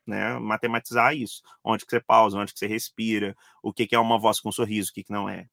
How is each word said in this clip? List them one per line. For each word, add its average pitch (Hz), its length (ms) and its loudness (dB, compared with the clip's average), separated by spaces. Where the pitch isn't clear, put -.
né? 107 320 -4
Matematizar 117 760 0
isso. 123 260 -8
Onde 110 220 0
que - 60 -14
você 120 80 2
pausa, 110 400 4
onde 104 140 -6
que - 60 -14
você 104 80 -4
respira, 107 680 -4
o 110 120 -6
que 117 140 0
que - 80 0
é 117 40 6
uma 117 200 4
voz 107 200 2
com 107 120 -6
sorriso, 107 400 -2
o - 20 -14
que 101 100 -12
que - 80 -14
não 101 180 -4
é. 92 240 -12